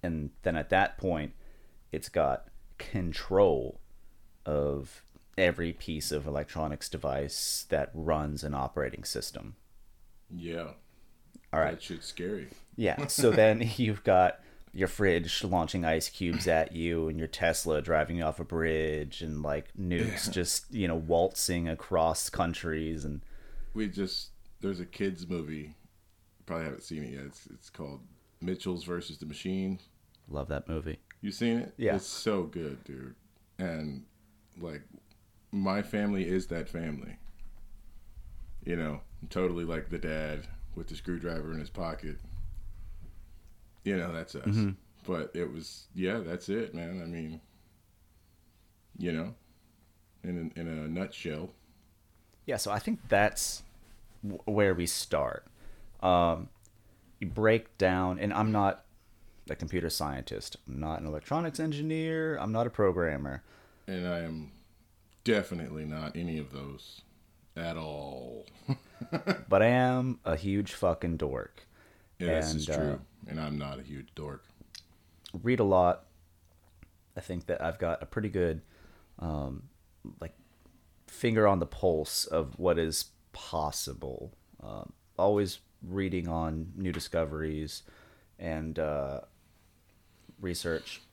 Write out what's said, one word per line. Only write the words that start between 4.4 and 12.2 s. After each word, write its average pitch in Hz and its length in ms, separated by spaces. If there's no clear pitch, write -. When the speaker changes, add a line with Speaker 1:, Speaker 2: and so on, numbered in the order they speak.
Speaker 1:
of 73 580
every 87 340
piece 78 400
of 73 160
electronics 73 640
device - 800
that 71 240
runs 76 500
an 73 100
operating 67 520
system. - 500
Speaker 2:
Yeah. 85 440
Speaker 1:
All 80 80
right. 73 100
Speaker 2:
That 85 100
shit's - 260
scary. 90 420